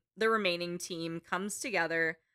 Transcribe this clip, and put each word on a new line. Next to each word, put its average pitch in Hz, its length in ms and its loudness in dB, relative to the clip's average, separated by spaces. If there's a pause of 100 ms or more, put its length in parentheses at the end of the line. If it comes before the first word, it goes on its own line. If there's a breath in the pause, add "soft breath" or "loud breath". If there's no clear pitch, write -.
(180)
the 220 140 4
remaining 175 480 2
team, 165 420 -6
comes 190 380 -4
together, 165 580 0 (180)